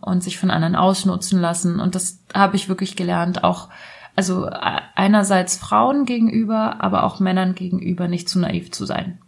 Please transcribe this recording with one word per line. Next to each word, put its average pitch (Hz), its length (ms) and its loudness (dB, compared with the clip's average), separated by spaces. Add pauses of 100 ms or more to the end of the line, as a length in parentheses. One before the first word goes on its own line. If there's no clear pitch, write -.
und 180 220 0
sich 180 160 -8
von 185 100 2
anderen 165 260 2
ausnutzen 185 640 2
lassen. 170 400 0
Und 185 140 0
das - 260 -6 (140)
habe 196 220 4
ich 190 120 -4
wirklich 185 280 -4
gelernt, 175 480 -2
auch, 180 260 0 (460)
also, 185 320 0
äh, - 340 -4 (140)
einerseits 196 600 2
Frauen 254 480 2
gegenüber, 220 800 0
aber 190 200 0
auch - 160 -2
Männern 185 360 2
gegenüber 180 520 -4
nicht 175 200 -4
zu 185 120 -2
naiv 175 320 -2
zu - 140 -8
sein. - 420 -6